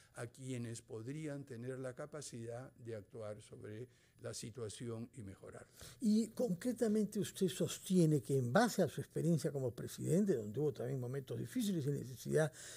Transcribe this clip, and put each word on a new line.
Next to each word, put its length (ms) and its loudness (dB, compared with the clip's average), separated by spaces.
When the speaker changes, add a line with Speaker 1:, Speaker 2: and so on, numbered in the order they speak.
Speaker 1:
a 100 -8
quienes 560 -8
podrían 640 -8
tener 340 -8
la 160 -6
capacidad 840 -10
de 180 -8
actuar 480 -10
sobre 440 -12
la 100 -6
situación 800 -8
y 80 -12
mejorarla. 440 -14
Speaker 2:
Y 280 4
concretamente 880 2
usted 300 2
sostiene 720 4
que 160 2
en 140 2
base 300 6
a 60 6
su 140 -4
experiencia 500 2
como 200 -2
presidente, 640 2
donde 240 -2
hubo 140 2
también 260 -2
momentos 380 -4
difíciles 480 0
y 60 0
necesidad 600 0